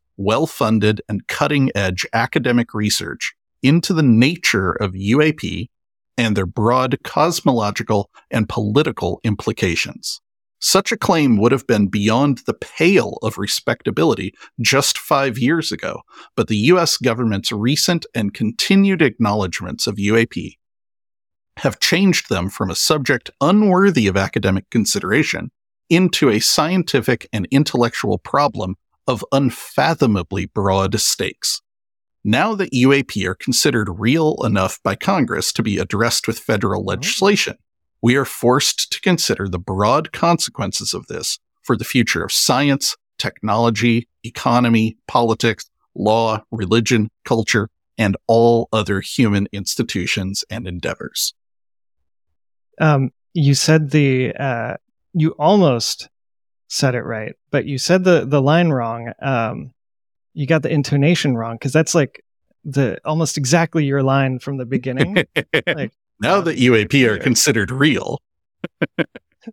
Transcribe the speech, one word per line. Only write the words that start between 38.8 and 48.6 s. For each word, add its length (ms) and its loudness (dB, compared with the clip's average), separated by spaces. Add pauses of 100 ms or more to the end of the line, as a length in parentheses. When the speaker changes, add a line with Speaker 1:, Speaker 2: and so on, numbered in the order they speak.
Speaker 1:
to 100 -10
consider 460 0
the 120 -4
broad 520 -2
consequences 840 -2
of 140 -10
this 320 -8 (240)
for 120 0
the 100 -4
future 380 0
of 80 -8
science, 640 0 (220)
technology, 920 0 (160)
economy, 720 0 (100)
politics, 640 0 (260)
law, 560 0
religion, 580 0 (160)
culture, 440 0 (280)
and 180 0 (120)
all 440 4